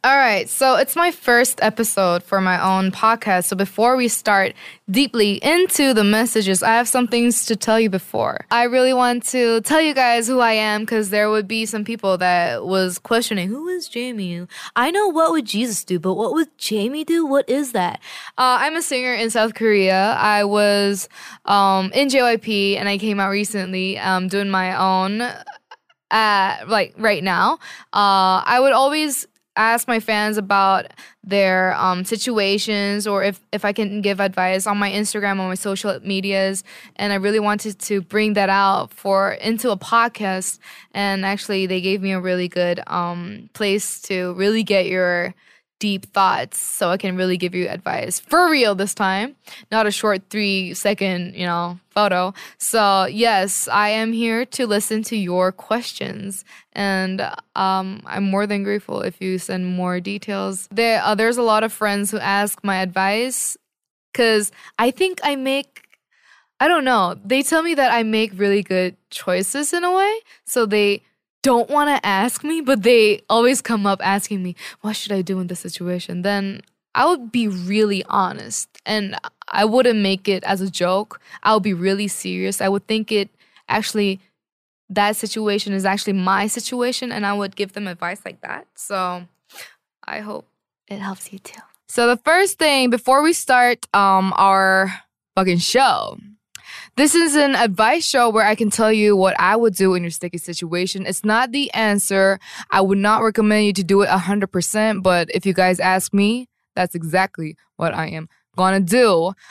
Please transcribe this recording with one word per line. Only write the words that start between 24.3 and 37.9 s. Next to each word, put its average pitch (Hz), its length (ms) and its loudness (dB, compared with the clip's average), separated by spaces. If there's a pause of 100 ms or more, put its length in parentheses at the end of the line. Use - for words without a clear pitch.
my 185 280 -2
own, 190 440 0 (880)
uh, 208 460 2 (120)
like, 202 300 0
right 208 240 0
now. 190 340 0 (360)
Uh, 190 540 2
I 247 160 2
would 269 100 4
always 285 560 0 (280)
ask 226 340 0
my 226 100 0
fans 214 380 -2
about 196 500 2 (340)
their, 185 520 2
um, 185 320 -2
situations 202 1000 -2
or 202 180 0
if, 202 180 -2 (100)
if 208 140 -6
I 202 80 0
can 208 280 -4
give 196 200 0
advice 190 440 0
on 208 120 -2
my 202 120 0
Instagram, 202 420 -2
on 190 180 -4
my 185 60 -6
social 196 460 -4
medias. 190 640 -2 (320)
And 202 160 -4
I 196 60 0
really 208 240 0
wanted 208 380 -2
to 202 200 -4